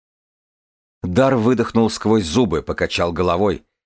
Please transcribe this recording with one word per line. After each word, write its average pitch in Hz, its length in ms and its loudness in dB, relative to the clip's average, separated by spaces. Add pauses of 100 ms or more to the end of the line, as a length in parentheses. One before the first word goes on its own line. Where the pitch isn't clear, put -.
(1040)
Дар 127 320 2
выдохнул 113 540 2
сквозь 107 360 0
зубы, 80 360 0
покачал 87 500 -4
головой. 90 540 -2 (200)